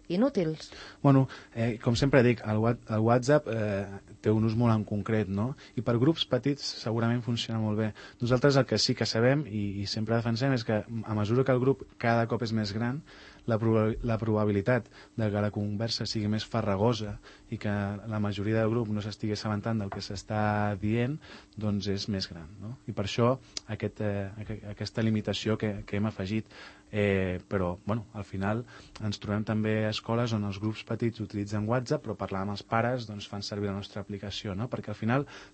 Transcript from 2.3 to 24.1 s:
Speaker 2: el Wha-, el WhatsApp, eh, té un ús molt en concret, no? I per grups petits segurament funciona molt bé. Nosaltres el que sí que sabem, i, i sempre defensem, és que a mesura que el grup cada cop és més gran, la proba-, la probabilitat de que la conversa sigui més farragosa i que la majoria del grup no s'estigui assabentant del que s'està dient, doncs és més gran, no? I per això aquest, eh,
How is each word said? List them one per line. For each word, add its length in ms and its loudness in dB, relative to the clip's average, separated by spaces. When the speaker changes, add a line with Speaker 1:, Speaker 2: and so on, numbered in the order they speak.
Speaker 2:
el 120 0
Wha-, 200 2
el 100 0
WhatsApp, 480 4
eh, 380 -2
té 100 2
un 140 4
ús 100 0
molt 180 4
en 120 2
concret, 420 0
no? 220 0
I 60 -2
per 180 2
grups 260 4
petits 380 0
segurament 420 0
funciona 380 -2
molt 180 0
bé. 120 0
Nosaltres 340 4
el 100 6
que 120 2
sí 180 2
que 100 0
sabem, 420 2
i, 340 -4
i 40 -2
sempre 300 0
defensem, 380 0
és 100 0
que 140 0
a 100 -6
mesura 300 2
que 80 4
el 80 4
grup 240 2
cada 280 2
cop 160 -2
és 120 -2
més 180 0
gran, 300 -2
la 140 2
proba-, 420 4
la 160 0
probabilitat 680 2
de 120 0
que 120 0
la 100 0
conversa 540 -4
sigui 240 -2
més 160 0
farragosa 720 0
i 80 -6
que 100 -6
la 120 -4
majoria 420 0
del 100 2
grup 160 0
no 140 -2
s'estigui 320 -4
assabentant 460 -2
del 100 -4
que 100 -8
s'està 800 0
dient, 400 0
doncs 300 -2
és 200 -2
més 220 -4
gran, 180 -14
no? 160 -12
I 60 -6
per 100 -2
això 300 4
aquest, 320 -6
eh, 300 -2